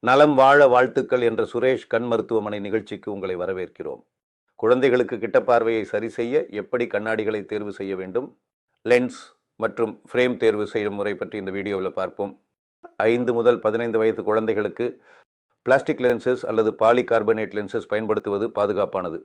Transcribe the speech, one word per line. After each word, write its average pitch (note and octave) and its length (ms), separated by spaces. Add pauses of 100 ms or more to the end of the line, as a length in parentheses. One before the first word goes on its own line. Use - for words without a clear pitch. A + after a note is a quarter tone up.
நலம் C#3+ 320
வாழ C3+ 320
வாழ்த்துக்கள் B2 540
என்ற A#2 220
சுரேஷ் A#2+ 440
கண் A#2 200
மருத்துவமனை G#2+ 520
நிகழ்ச்சிக்கு G#2 520
உங்களை F#2+ 260
வரவேற்கிறோம். F2 640 (580)
குழந்தைகளுக்கு B2 580
கிட்ட G#2+ 240
பார்வையை A2+ 500
சரி G#2+ 180
செய்ய A#2+ 320 (200)
எப்படி A#2 260
கண்ணாடிகளை G#2+ 580
தேர்வு G#2 280
செய்ய G2 220
வேண்டும், F#2+ 320 (580)
லென்ஸ் B2 340 (400)
மற்றும் A2 340 (140)
ஃப்ரேம் B2 300
தேர்வு G#2+ 300
செய்யும் G#2 320
முறை G2+ 160
பற்றி G2 260
இந்த F#2+ 160
வீடியோவில் F#2+ 420
பார்ப்போம். F#2+ 340 (720)
ஐந்து A#2+ 300
முதல் A#2 320
பதினைந்து A2+ 360
வயது A2 220
குழந்தைகளுக்கு A2 640 (760)
பிளாஸ்டிக் C3 400
லென்சஸ் B2 400
அல்லது A2 280 (100)
பாலிகார்பனேட் A2 720
லென்சஸ் G#2 340
பயன்படுத்துவது G#2 600
பாதுகாப்பானது. F#2+ 720